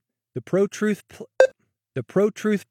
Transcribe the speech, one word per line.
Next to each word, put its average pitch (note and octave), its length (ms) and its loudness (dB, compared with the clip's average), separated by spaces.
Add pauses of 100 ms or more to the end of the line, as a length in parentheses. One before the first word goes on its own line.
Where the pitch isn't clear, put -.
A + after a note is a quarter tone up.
(340)
the B2 80 -8
pro-truth G3+ 680 -2
pl-, - 180 -18 (680)
the B2 100 -6
pro-truth G#3 680 0